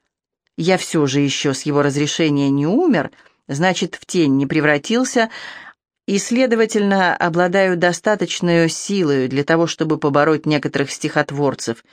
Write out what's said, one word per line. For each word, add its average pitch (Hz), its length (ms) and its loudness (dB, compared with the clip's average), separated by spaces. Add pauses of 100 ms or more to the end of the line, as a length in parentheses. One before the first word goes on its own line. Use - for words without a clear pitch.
(560)
я 180 200 2
все 160 300 0
же 135 140 0
еще 139 340 -2
с - 80 -10
его 143 200 0
разрешения 143 680 0
не 143 180 0
умер, 233 420 2 (380)
значит, 170 480 -2
в - 100 -20
тень 147 300 2
не 139 100 0
превратился, 160 840 0 (800)
и, 196 120 0
следовательно, 214 960 2
обладаю 180 600 0
достаточною 175 920 0
силою 147 600 -2
для 135 140 -2
того, 165 240 2
чтобы 156 320 -2
побороть 151 480 2
некоторых 143 460 -2
стихотворцев 143 1000 -4